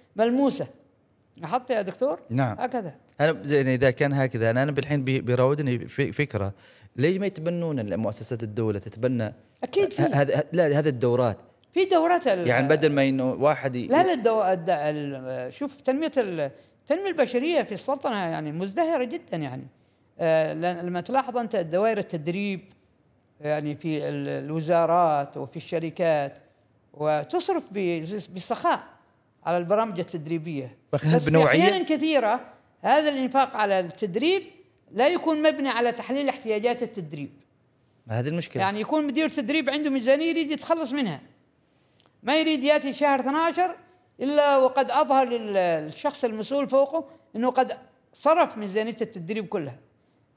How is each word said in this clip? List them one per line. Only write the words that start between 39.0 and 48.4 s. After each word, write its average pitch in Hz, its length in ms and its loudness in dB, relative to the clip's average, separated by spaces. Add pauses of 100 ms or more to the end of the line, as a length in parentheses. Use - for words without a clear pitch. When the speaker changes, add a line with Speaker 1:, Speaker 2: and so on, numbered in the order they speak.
Speaker 1:
مدير 294 220 0
تدريب 277 420 -2
عنده 294 200 0
ميزانية 269 400 2
يريد 311 200 -2
يتخلص 311 420 -2
منها. 214 280 -2 (1000)
ما 262 180 0
يريد 311 240 0
يأتي 294 280 2
شهر 277 280 2
اثناشر 330 560 0 (440)
إلا 285 360 4
وقد 262 340 2
أظهر 269 380 2
لل-، 226 260 -4 (300)
للشخص 156 400 -6
المسؤول 233 440 -2
فوقه 277 360 2 (320)
أنه 240 140 0
قد 247 260 0 (360)
صرف 311 460 2